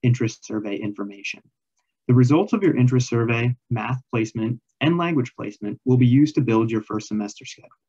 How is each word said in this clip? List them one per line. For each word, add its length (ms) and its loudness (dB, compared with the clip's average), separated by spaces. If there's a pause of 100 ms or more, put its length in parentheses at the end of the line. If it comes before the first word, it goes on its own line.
interest 420 0
survey 320 -6
information?" 640 -10 (680)
The 60 4
results 400 4
of 80 0
your 160 2
interest 320 2
survey, 460 -2 (160)
math 280 -4 (120)
placement, 500 -4 (200)
and 180 2
language 360 -2
placement 480 -12
will 140 2
be 80 6
used 300 4
to 60 2
build 280 2
your 140 -2
first 240 -8
semester 360 -6
schedule. 260 -20 (200)